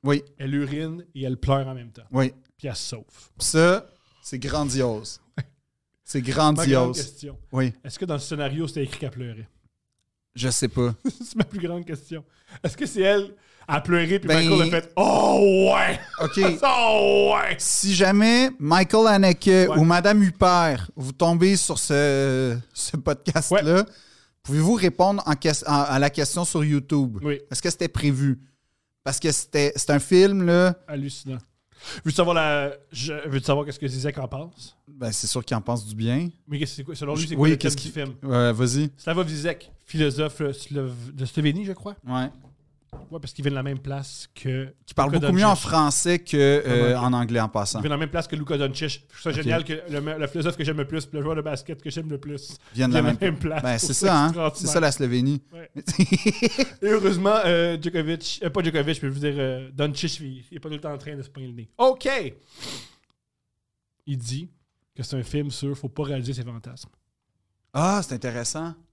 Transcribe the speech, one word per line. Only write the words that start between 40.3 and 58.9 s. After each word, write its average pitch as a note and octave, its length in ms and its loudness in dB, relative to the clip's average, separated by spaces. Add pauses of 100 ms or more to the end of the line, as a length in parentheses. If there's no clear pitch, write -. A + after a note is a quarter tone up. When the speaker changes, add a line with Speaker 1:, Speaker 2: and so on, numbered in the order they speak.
Speaker 2:
euh, C#3+ 120 -4
slove-, C3 600 -8
de C3+ 120 -6
Slovénie, D3+ 400 0
je F#3+ 80 -8
crois. G3+ 220 -14 (120)
Speaker 1:
Ouais. B2+ 240 -4 (800)
Speaker 2:
Ouais, D#3+ 80 -14
parce C#3 140 -14
qu'il C#3+ 100 -12
vient C#3+ 80 -2
de C#3 40 -6
la C3 80 -6
même C#3 160 -8
place C#3 540 -12
que C3 400 -8 (120)
Speaker 1:
Qui - 80 -20
parle C#3 180 2
Speaker 2:
Luka D3 160 2
Speaker 1:
beaucoup F3+ 100 4
mieux G3+ 80 6
en G#3 40 8
Speaker 2:
Doncic. - 180 2
Speaker 1:
français D#3+ 520 2
que, D#3 180 -4 (280)
euh, B2 320 2
Speaker 2:
En B2 100 0
anglais. B2 100 2
Speaker 1:
en - 40 0
anglais A#2 200 0
en A2 80 -2
passant. G#2+ 300 -2
Speaker 2:
Il - 20 -4
vient D3+ 80 -2
de D3 60 -2
la D3 40 -4
même D#3 100 -4
place D#3+ 160 -4
que D3+ 120 -8
Luka D3 200 -4
Doncic. C#3 320 -4 (240)
Je - 60 -20
trouve - 20 -18
ça E3+ 100 -4
Speaker 1:
Ok. B2 40 -4
Speaker 2:
génial D#3 300 -2
que D#3+ 80 -8 (160)
le, D3+ 280 -6
le D3 100 -4
philosophe E3 280 -4
que D#3+ 80 -6
j'aime D3+ 140 -2
le C#3+ 100 -4
plus, D3+ 240 -8
le D3+ 100 -6
joueur D#3 140 -4
de D#3 60 -4
basket D3 420 -8
que D3+ 60 -8
j'aime D#3 200 -10
le C#3+ 80 -8
plus, C#3+ 400 -12 (160)
Speaker 1:
Vient B2+ 140 0
de B2 60 2
la D#3 80 4
Speaker 2:
vient B2 180 2
Speaker 1:
même F3+ 180 0
Speaker 2:
place. D3+ 240 -4
Speaker 1:
Ben, B2+ 120 -2
Speaker 2:
Je A2+ 60 -2
Speaker 1:
c'est - 80 -2
Speaker 2:
trouve C3 100 -2
Speaker 1:
ça, F#3 200 4
hein. D3 100 4
Speaker 2:
extraordinaire. E3 300 -2 (100)
Speaker 1:
C'est D3 60 -2
ça, E3+ 60 2
la D3+ 140 2
Slovénie. C3+ 480 0 (100)
Speaker 2:
Ouais. - 240 -20
Speaker 1:
<laughs> - 1080 0
Speaker 2:
Et G3 60 0
heureusement, G3 480 2 (100)
euh, E3+ 360 2
Djokovic, E3 640 -4
euh, E3+ 40 -2
pas F3+ 140 -2
Djokovic, D#3 400 0